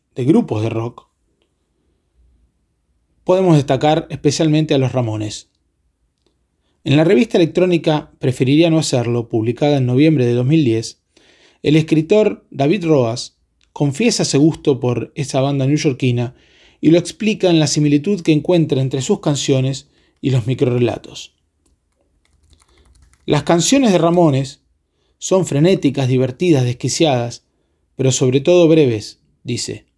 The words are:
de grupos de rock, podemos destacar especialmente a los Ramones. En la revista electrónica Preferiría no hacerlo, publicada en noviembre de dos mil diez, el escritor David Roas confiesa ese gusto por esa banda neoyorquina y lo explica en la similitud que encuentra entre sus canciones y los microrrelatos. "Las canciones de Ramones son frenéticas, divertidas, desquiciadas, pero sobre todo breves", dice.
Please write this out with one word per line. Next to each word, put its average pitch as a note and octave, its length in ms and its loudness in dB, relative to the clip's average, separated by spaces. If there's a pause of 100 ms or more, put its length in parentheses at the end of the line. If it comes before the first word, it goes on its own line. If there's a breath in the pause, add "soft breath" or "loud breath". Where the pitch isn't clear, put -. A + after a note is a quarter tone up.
(140)
de B2+ 100 -6
grupos D#3 380 0
de A2+ 60 -2
rock, A2+ 400 -10 (2250)
podemos F3+ 320 2
destacar D3+ 540 0
especialmente D3+ 640 0
a C#3 40 2
los C3 140 -2
Ramones. G#2+ 560 -6 (1400)
En C#3 140 2
la D#3+ 60 4
revista G#3+ 340 2
electrónica E3+ 800 0
Preferiría C#3+ 500 2
no D#3+ 100 2
hacerlo, A#2+ 520 -2
publicada A#2+ 480 0
en B2+ 80 0
noviembre C3 400 2
de A#2+ 80 0
dos B2 100 0
mil D3+ 200 2
diez, A2+ 360 -2 (640 soft breath)
el D3+ 140 2
escritor E3 720 0
David E3 340 -2
Roas B2+ 540 -2 (340)
confiesa E3+ 520 -2
ese - 120 -2
gusto D3 420 0
por A#2+ 360 -4
esa C3+ 260 -4
banda C3+ 260 -2
neoyorquina B2+ 680 -2 (480 soft breath)
y D#3 80 2
lo E3+ 80 6
explica F#3+ 500 -4
en E3 100 2
la D3+ 80 2
similitud D3+ 540 0
que D#3+ 120 0
encuentra D3+ 500 0
entre C3+ 180 -4
sus G3 200 -2
canciones C3+ 680 -2 (320)
y - 80 -4
los B2 180 0
microrrelatos. B2 880 -4 (1900)
"Las C#3+ 200 -2
canciones G#3 460 2
de F3+ 60 4
Ramones D#3+ 640 0 (560)
son F#3+ 300 -2
frenéticas, D3 600 0
divertidas, C3 580 0
desquiciadas, B2 800 -2 (500)
pero C3 160 0
sobre C3 300 0
todo F3 260 4
breves", C3 520 0 (220)
dice. A#2+ 440 -8 (120)